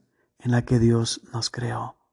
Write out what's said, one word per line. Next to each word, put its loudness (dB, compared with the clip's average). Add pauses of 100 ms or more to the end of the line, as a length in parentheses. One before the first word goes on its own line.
(400)
en -2
la 2
que 2
Dios 2 (100)
nos -6
creó. -8 (180)